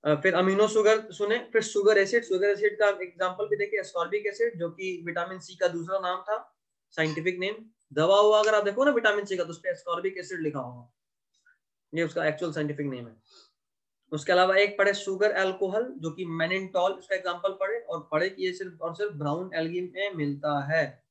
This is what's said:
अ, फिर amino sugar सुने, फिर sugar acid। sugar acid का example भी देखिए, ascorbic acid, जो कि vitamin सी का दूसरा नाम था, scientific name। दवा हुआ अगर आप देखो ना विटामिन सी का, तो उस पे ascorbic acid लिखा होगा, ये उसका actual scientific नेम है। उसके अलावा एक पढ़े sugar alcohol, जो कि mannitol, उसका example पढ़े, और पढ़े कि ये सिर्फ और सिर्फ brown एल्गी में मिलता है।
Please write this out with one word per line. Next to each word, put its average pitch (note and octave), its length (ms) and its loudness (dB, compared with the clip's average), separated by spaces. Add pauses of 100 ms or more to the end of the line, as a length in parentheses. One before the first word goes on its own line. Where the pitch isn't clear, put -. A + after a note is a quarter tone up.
अ, D3+ 100 4
फिर F3 180 2
amino F#3+ 340 4
sugar G#3+ 440 4
सुने, G#3 420 -2
फिर A3+ 80 4
sugar G#3 360 4
acid। G#3+ 260 4
sugar G3 240 0
acid G#3 320 0
का G#3 80 6
example F#3 600 -2
भी G#3 80 0
देखिए, G3+ 260 -2
ascorbic F3 320 -4
acid, G#3 460 -2
जो E3+ 100 -4
कि F3+ 360 -8
vitamin F3 340 -6
सी F#3 160 -18
का F3+ 120 -2
दूसरा E3+ 320 -6
नाम F3+ 220 -4
था, - 360 -6 (340)
scientific D#3+ 480 -2
name। G#3 260 -6 (280)
दवा E3+ 260 6
हुआ G#3+ 200 8
अगर G#3+ 160 4
आप G#3 80 4
देखो G#3 220 2
ना D4 60 6
विटामिन G#3+ 340 2
सी F#3+ 120 -4
का, F3 60 -2
तो D#3+ 60 -6
उस D#3+ 100 -10
पे F3+ 140 -4
ascorbic F3+ 440 -4
acid F3 220 -10
लिखा C#3+ 200 -2
होगा, B2 340 -12 (1000)
ये E3 80 0
उसका D#3+ 220 -2
actual D#3 260 -2
scientific D3 340 -4
नेम B2+ 220 -8
है। A2 80 -20 (960)
उसके D#3 200 -2
अलावा F#3 240 6
एक G3+ 220 4
पढ़े G3 160 4
sugar G3 380 0
alcohol, F#3+ 520 0
जो E3 280 -8
कि F3 140 -8
mannitol, F#3 760 -2
उसका - 160 -4
example F#3 360 -4
पढ़े, G3 280 -4
और E3 320 -10
पढ़े E3 180 0
कि F#3+ 140 -8
ये F#3 100 -2
सिर्फ F3+ 280 -12
और E3 140 -6
सिर्फ G#3 180 -4
brown D#3 400 -4
एल्गी E3 280 -4
में F#3 320 -6
मिलता C#3+ 600 -2
है। D3 380 -2